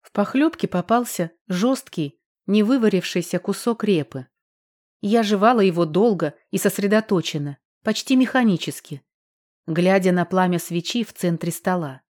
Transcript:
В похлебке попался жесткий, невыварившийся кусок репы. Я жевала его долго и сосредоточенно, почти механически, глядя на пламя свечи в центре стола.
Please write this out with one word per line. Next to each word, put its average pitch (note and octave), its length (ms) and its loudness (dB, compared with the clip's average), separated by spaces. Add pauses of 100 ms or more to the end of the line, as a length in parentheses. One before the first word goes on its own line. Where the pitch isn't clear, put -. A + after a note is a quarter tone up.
В - 120 -20
похлебке C4 560 0
попался F#3 640 -2 (160)
жесткий, F#3 720 -4 (260)
невыварившийся G3+ 920 0
кусок G#3+ 460 -4
репы. D3+ 440 -2 (720)
Я A3+ 220 2
жевала G#3+ 380 2
его F3 240 2
долго E3+ 500 0 (160)
и G3 80 -4
сосредоточенно, G3 1000 -2 (240)
почти A3 340 -2
механически, A3 840 0 (640)
глядя F3+ 460 2
на F3+ 120 2
пламя F#3 340 0
свечи F3 460 -4
в - 80 -14
центре E3+ 400 -4
стола. D#3+ 500 -6 (120)